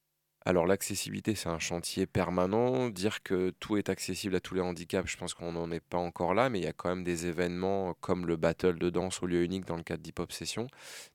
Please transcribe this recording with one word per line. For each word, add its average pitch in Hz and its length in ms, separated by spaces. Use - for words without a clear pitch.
Alors, 87 200
l'accessibilité, 101 680
c'est - 140
un 82 100
chantier 87 460
permanent. 104 840
Dire 98 340
que 92 360
tout - 160
est 101 140
accessible 92 460
à 90 40
tous - 160
les 92 60
handicaps, 90 500
je - 60
pense 87 160
qu'on 85 200
n'en 85 180
est 82 100
pas - 160
encore 87 360
là, 123 160
mais 107 100
il 85 40
y 78 40
a 78 60
quand - 160
même 92 140
des 87 220
événements 90 760
comme 90 260
le 85 100
battle 82 400
de 87 120
danse 90 340
au - 20
lieu 87 180
unique 90 220
dans 85 120
le 82 60
cadre 80 200
d'Hip 82 160
Hop 85 120
Session. 107 360